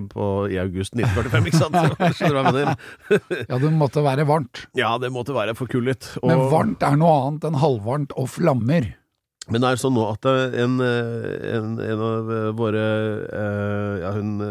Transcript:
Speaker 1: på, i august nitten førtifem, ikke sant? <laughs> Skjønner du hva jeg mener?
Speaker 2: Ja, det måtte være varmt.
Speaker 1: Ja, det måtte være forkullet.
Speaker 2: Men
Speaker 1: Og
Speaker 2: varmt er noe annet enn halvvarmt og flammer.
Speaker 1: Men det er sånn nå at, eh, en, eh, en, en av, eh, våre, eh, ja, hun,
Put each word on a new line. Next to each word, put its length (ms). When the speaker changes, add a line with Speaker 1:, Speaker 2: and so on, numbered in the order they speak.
Speaker 1:
på, 220
i 160
august 320
nitten 220
førtifem, 340
ikke 80
sant? 160
<laughs> 220
Skjønner 80
du 100
hva 60
jeg 100
mener? 880
Speaker 2:
Ja, 80
det 160
måtte 320
være 240
varmt. 320
Speaker 1:
Ja, 140
det 80
måtte 240
være 240
forkullet. 480
Speaker 2:
Men 220
Speaker 1:
Og 100
Speaker 2:
varmt 320
er 160
noe 160
annet 320
enn 80
halvvarmt 560
og 160
flammer. 560
Speaker 1:
Men 160
det 80
er 80
sånn 160
nå 80
at, 240
eh, 320
en, 240
eh, 720
en, 260
en 300
av, 180
eh, 220
våre, 240
eh, 800
ja, 100
hun, 240